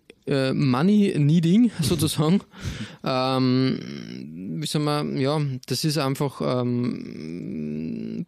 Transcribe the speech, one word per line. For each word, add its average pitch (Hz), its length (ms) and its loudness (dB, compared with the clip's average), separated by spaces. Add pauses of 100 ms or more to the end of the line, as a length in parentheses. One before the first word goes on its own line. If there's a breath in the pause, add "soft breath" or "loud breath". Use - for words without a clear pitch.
(260)
äh, 135 260 0
money-needing 170 1200 4
<laughs> - 60 -4
sozusagen. 160 580 2 (640 loud breath)
Ähm, 127 1600 -2
wie 143 60 -6
soll 156 140 0
man, 147 360 -2
ja, 143 220 0 (280)
das - 160 -4
ist 156 160 0
einfach, 139 420 -2
ähm, 113 1900 -4